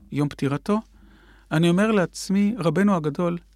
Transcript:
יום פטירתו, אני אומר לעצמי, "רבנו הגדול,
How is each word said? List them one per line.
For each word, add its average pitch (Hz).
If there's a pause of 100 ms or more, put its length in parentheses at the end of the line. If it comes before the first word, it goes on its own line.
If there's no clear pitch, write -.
(120)
יום 147
פטירתו, 147 (720)
אני 165
אומר 202
לעצמי, 202
"רבנו 180
הגדול, 170 (180)